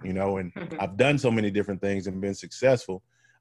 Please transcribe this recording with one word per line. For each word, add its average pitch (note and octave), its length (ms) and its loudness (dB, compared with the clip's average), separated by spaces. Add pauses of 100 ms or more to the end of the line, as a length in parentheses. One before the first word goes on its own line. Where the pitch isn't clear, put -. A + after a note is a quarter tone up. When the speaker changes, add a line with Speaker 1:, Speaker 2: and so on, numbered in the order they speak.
Speaker 1:
you F#2 80 -4
know, G2 240 0
and F#2 180 -6
Speaker 2:
Mm-hmm. F3 260 -8
Speaker 1:
I've F#2+ 160 -4
done C#3 220 4
so B2+ 120 2
many G#2+ 200 2
different G2 300 -2
things G2 260 -2
and F#2+ 140 -6
been G2 140 -2
successful. A#2+ 680 0 (380)